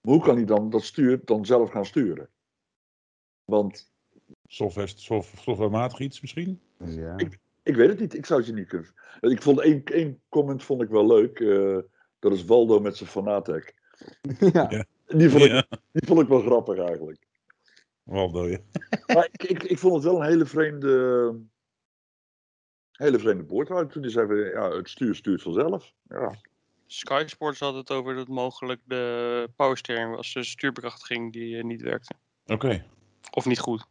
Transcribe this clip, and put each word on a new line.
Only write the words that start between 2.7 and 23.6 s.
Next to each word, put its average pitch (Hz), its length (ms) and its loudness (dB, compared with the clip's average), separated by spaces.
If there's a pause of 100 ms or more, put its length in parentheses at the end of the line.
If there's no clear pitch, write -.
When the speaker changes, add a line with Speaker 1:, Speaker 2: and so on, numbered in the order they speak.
Speaker 1:
Want 104 500 -2 (520)
Speaker 2:
Software, 101 400 -6
soft-, - 520 -8
softwarematig 110 640 -4
iets 135 200 -10
misschien? 175 400 -10 (240)
Speaker 3:
Ja. 82 320 -10
Speaker 1:
Ik, - 220 -6 (240)
ik 143 140 0
weet 120 120 8
het 208 120 0
niet, 202 140 -6
ik 147 120 -12
zou 143 140 2
het 113 80 -6
je 113 60 -10
niet 98 140 -10
kunnen. 85 220 -10 (300)
Ik 214 220 0
vond 143 180 4
één, 151 240 4
één 151 440 -4
comment 139 340 -2
vond 127 200 -2
ik 107 60 -4
wel 107 180 4
leuk, 113 340 4
eh, 98 380 2 (400)
dat 101 140 2
is 92 120 -4
Waldo 113 360 6
met 101 160 -4
zijn 92 120 -14
Fanatec. 101 680 -6 (360)
Speaker 3:
<laughs> 151 420 2
Ja. 151 180 4
Speaker 2:
Ja. 107 140 -6 (220)
Speaker 1:
Die 160 240 6
vond 143 140 10
ik, 135 60 8
Speaker 2:
Ja. 127 160 2 (260)
Speaker 1:
die - 140 -2
vond 165 140 6
ik 131 80 4
wel 131 120 6
grappig 110 380 0
eigenlijk. 80 480 -6 (760)
Speaker 2:
Waldo, 87 460 -4
ja. 92 100 -4 (480)
Speaker 1:
Maar - 260 4
ik, - 100 -16
ik, 180 200 -4
ik 180 160 -4
vond 180 160 4
het 143 100 -2
wel 175 160 2
een 147 80 -2
hele 165 180 4
vreemde, 131 880 0 (1600)
hele 143 260 2
vreemde 101 240 0
boord. 147 500 -4